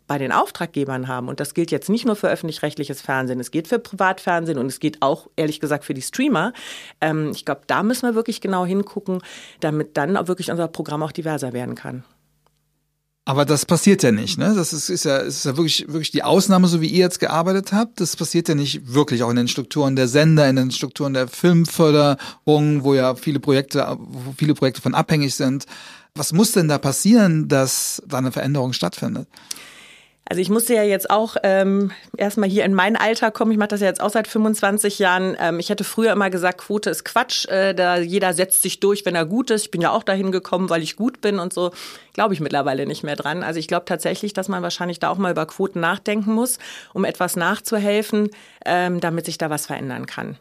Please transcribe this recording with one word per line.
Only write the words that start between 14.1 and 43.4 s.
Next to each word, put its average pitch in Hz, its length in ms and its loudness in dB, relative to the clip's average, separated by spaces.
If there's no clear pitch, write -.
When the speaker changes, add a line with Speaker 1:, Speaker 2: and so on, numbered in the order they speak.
Speaker 2:
nicht, 110 260 -2
ne? 185 160 2
Das 175 200 0
ist, 151 160 -6
ist 180 160 -4
ja, 143 140 2
ist - 260 -6
ja 135 100 0
wirklich, 160 320 0
wirklich 151 240 -6
die 147 120 0
Ausnahme, 185 440 6
so 170 140 2
wie 160 60 0
ihr 170 120 2
jetzt 180 220 2
gearbeitet 185 500 0
habt. 226 300 -2
Das 165 160 -2
passiert 170 320 -2
ja 160 60 4
nicht 139 380 -4
wirklich 135 300 4
auch 117 60 2
in 120 80 2
den 123 100 2
Strukturen 135 480 0
der 131 140 4
Sender, 147 400 6
in 131 80 4
den 131 140 2
Strukturen 139 420 -4
der 127 160 0
Filmförderung, 151 1500 4
wo 139 100 4
ja 127 220 2
viele 139 240 -2
Projekte, 139 580 0
wo 135 400 -12
viele 151 180 2
Projekte 131 260 0
von 127 120 -2
abhängig 151 420 2
sind. 135 320 -2
Was 151 180 -4
muss 202 180 4
denn 170 160 4
da 147 120 2
passieren, 165 680 4
dass 135 580 0
da 135 120 -6
eine 131 160 0
Veränderung 135 400 -2
stattfindet? - 560 -6
Speaker 1:
Also 180 120 0
ich 180 80 -2
musste 233 240 2
ja 214 80 4
jetzt 196 260 0
auch, 220 320 2
ähm, 196 480 2
erstmal 202 320 0
hier 190 160 2
in 196 120 2
mein 196 200 4
Alter 226 360 0
kommen. 220 200 0
Ich 214 60 2
mach 208 80 2
das 208 160 -4
ja 202 60 2
jetzt 185 120 0
auch 196 120 -2
seit 220 160 0
fünfundzwanzig 208 720 0
Jahren. 185 400 2
Ähm, 170 200 0
ich 175 100 -8
hätte 208 140 -2
früher 220 280 0
immer 196 180 2
gesagt, 180 300 -2
Quote 202 320 -4
ist 156 120 -6
Quatsch. - 440 -2
Äh, 190 260 2
da 180 240 2
jeder 180 380 0
setzt 185 260 0
sich - 180 -4
durch, 202 280 2
wenn 175 80 0
er 165 100 2
gut 226 240 -2
ist. 214 140 0
Ich - 80 -10
bin 165 100 -4
ja 165 80 4
auch 214 140 0
dahin 190 280 0
gekommen, 180 380 -2
weil 165 140 0
ich 156 140 -10
gut 226 240 -4
bin 202 180 0
und 180 120 -6
so. 175 200 -2
Glaube 202 220 0
ich 151 60 -8
mittlerweile 139 440 -2
nicht 143 160 -6
mehr 147 140 -6
dran. 147 260 -4